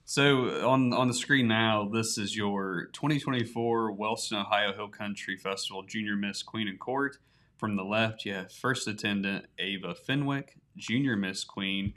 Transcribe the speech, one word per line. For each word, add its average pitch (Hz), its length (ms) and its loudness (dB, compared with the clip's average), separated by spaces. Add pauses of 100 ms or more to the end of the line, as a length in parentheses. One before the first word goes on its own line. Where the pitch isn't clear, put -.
So 127 640 4
on, 131 240 6
on 127 140 4
the 120 60 0
screen 131 340 2
now, 110 400 4
this 113 300 0
is 101 180 -4
your 98 520 -2
twenty 147 320 0
twenty-four 117 760 0
Wellston 107 460 -2
Ohio 101 340 2
Hill 104 160 -8
Country 101 480 -8
Festival 98 460 -6
Junior 104 340 -4
Miss 101 260 -4
Queen 110 240 -4
and 92 120 -8
Court. 135 380 -4 (400)
From 104 180 -2
the 95 100 -2
left, 110 400 0
you 101 80 -4
have 95 180 -8
first 127 360 -2
attendant 101 580 -2 (120)
Ava 90 380 -4
Fenwick, 139 640 -4 (180)
Junior 123 400 0
Miss 95 300 -2
Queen 98 520 -4